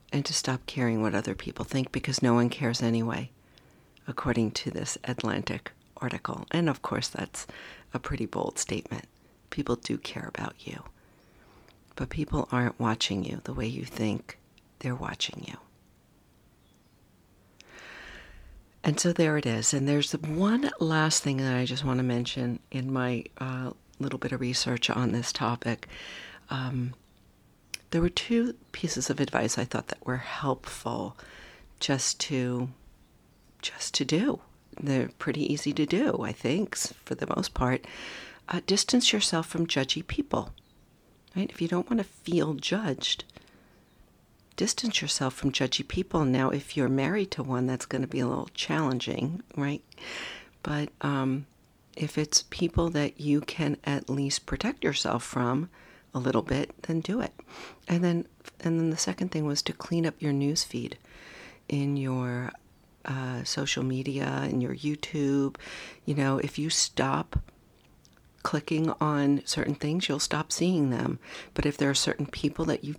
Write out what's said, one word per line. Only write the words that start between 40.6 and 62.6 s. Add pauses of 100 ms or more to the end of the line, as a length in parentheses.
right?
If
you
don't
want
to
feel
judged, (1300)
distance
yourself
from
judgy
people.
Now,
if
you're
married
to
one,
that's
gonna
be
a
little
challenging, (140)
right? (800)
But, (100)
um, (500)
if
it's
people
that
you
can
at
least
protect
yourself
from (460)
a
little
bit, (120)
then
do
it. (540)
And
then, (340)
and
then
the
second
thing
was
to
clean
up
your
news
feed (720)
in
your, (540)